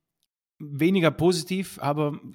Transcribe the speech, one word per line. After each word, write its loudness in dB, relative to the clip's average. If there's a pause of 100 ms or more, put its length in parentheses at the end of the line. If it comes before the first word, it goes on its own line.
(600)
weniger 2
positiv, 0
aber -2 (160)